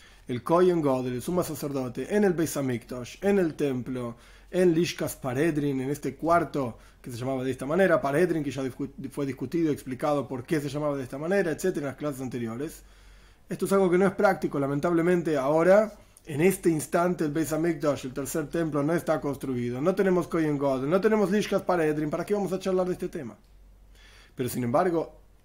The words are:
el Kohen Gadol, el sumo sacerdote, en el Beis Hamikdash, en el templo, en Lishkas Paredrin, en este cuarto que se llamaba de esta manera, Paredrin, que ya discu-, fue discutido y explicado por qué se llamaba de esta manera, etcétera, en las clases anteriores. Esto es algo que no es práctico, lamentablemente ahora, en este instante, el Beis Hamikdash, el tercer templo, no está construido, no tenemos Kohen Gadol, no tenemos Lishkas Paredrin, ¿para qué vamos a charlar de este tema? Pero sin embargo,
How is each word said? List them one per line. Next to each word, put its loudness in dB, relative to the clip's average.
el -4
Kohen 4
Gadol, 2
el -4
sumo 0
sacerdote, -4
en 6
el 6
Beis -2
Hamikdash, -4
en 4
el 2
templo, -4
en 4
Lishkas 0
Paredrin, 0
en -4
este -4
cuarto 0
que -14
se -10
llamaba -4
de -2
esta -8
manera, 2
Paredrin, 2
que -4
ya -6
discu-, -6
fue -6
discutido -2
y 0
explicado -2
por -8
qué 0
se -6
llamaba -4
de -6
esta -10
manera, 0
etcétera, -2
en -
las -8
clases -6
anteriores. -6
Esto -4
es 0
algo 4
que 4
no 4
es 0
práctico, 2
lamentablemente 2
ahora, 4
en -4
este 4
instante, 0
el -2
Beis -2
Hamikdash, -2
el -10
tercer -4
templo, -2
no 0
está 0
construido, -4
no 2
tenemos 2
Kohen 0
Gadol, -2
no 2
tenemos 2
Lishkas 0
Paredrin, 0
¿para -4
qué -2
vamos -2
a -4
charlar 0
de -4
este -6
tema? -12
Pero -2
sin -4
embargo, 0